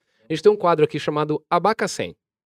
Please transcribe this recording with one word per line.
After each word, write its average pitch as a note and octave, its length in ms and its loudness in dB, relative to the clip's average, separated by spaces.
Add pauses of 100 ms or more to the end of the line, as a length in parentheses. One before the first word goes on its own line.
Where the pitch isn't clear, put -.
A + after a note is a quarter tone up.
(280)
A D#3+ 40 -6
gente D#3 100 -6
tem G#3 80 6
um G#3 60 2
quadro E3+ 280 2
aqui D3 140 -4
chamado D3+ 520 -4
Abacacém. F3 680 -2 (420)